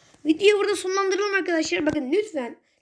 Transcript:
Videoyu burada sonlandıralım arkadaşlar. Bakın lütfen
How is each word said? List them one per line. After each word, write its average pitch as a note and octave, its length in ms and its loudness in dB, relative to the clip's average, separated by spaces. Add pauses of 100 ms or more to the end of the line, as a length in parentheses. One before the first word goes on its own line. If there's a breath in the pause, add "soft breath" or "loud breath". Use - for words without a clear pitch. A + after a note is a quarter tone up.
(260 soft breath)
Videoyu G4 340 4
burada G4+ 160 0
sonlandıralım G4 580 -2
arkadaşlar. E4+ 520 -2
Bakın D4 260 -2
lütfen D#4+ 460 -4 (240)